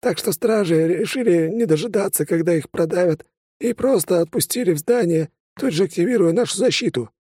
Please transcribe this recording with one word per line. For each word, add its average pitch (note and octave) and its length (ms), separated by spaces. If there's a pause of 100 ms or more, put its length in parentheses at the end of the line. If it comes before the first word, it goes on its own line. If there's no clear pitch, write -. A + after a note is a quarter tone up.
Так A#3+ 180
что - 140
стражи F#3 540
решили F3+ 640
не A3+ 180
дожидаться, G3 600
когда E3 280
их D#3 160
продавят, E3 540 (360)
и A#3+ 120
просто A3 480
отпустили E3+ 520
в D3+ 60
здание, E3+ 520 (280)
тут C4 140
же E3+ 120
активируя F3+ 480
нашу A3 260
защиту. G3 520 (120)